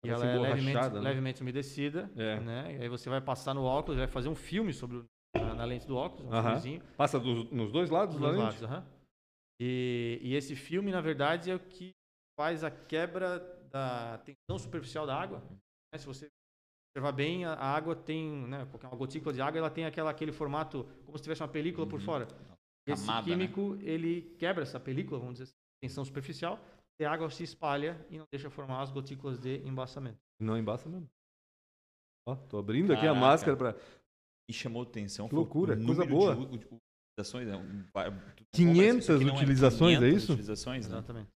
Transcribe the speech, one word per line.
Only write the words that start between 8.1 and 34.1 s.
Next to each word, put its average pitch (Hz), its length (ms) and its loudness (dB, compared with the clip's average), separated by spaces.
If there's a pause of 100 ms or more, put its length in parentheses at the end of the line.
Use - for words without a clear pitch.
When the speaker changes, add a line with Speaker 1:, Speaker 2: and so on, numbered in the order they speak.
Speaker 1:
Nos 139 60 -4
Speaker 2:
da 147 100 2
Speaker 1:
dois - 80 2
Speaker 2:
lente? 110 220 0
Speaker 1:
lados, - 20 -10
aham. 139 220 -6 (760)
E, 123 600 -2
e 127 140 -2
esse 139 200 -2
filme, 190 360 -4
na 185 100 -2
verdade, 160 480 0
é 185 60 0
o 185 40 -4
que 185 320 -16 (480)
faz 156 240 0
a 156 60 -2
quebra 175 680 -2 (320)
da 120 480 -4
tensão - 400 -8
superficial 151 480 -6
da 135 120 -2
água. 190 200 -6 (520)
Né? 156 60 -12
Se 143 80 -12
você 139 220 -14 (680)
observar 139 200 -2
bem, 165 320 0
a, 160 80 -2
a 135 220 0
água 156 200 0
tem, 160 340 -4 (180)
né, 135 180 -6
qualquer, 131 220 -14
uma 127 100 -10
gotícula 135 360 -4
de 127 80 -2
água, 151 160 0
ela 160 120 0
tem 160 160 -4
aquela, 156 260 -2
aquele 156 220 -4
formato 151 500 -4 (220)
como 151 120 -14
se 139 60 -12
tivesse 156 180 -6
uma 156 60 -4
película 160 400 -2
por 156 120 -6
Speaker 3:
Uhum. 101 60 -6
Speaker 1:
fora. 135 220 -2 (600)
Esse 143 200 -2
Speaker 3:
Camada, 113 200 0
né? 170 40 2 (160)
Speaker 1:
químico, 196 340 -2
ele 165 560 -4
quebra 175 260 0
essa 135 160 -8
película, 135 400 -4
vamos 123 160 -10
dizer 127 100 -14
assim, - 80 -20 (280)
tensão 135 240 -6
superficial, 147 540 -8 (400)
e 156 60 0
a 147 60 2
água 160 180 -2
se 170 140 -8
espalha 156 680 -4
e 156 80 -12
não 156 140 -14
deixa 139 180 -8
formar 131 320 -6
as 139 100 -6
gotículas 135 480 -6
de 127 180 -4 (100)
embaçamento. 131 500 -6 (220)
Speaker 2:
Não 110 180 0
embaça 113 320 -2
mesmo. 175 200 -10 (1200)
Ó, 127 80 -4
tô - 220 -8
abrindo 117 340 4
aqui 127 100 6
a 156 120 6
Speaker 3:
Caraca. 131 120 4
Speaker 2:
máscara 143 320 8
pra 123 180 0 (760)